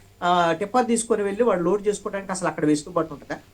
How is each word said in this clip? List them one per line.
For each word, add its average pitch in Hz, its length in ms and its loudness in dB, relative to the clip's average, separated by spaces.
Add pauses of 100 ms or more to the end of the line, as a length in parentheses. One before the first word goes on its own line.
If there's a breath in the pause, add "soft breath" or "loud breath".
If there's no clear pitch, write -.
(220)
ఆ, 175 300 4
టిప్పర్ 208 340 0
తీసుకొని 226 360 0
వెళ్ళి 202 200 -2
వాళ్ళు 185 220 2
లోడ్ 196 220 0
చేసుకోవడానికి 196 460 -4
అసలు 180 160 -2
అక్కడ 156 160 -2
వెసులుబాటు 160 480 0
ఉంటుందా? 156 280 -12 (140)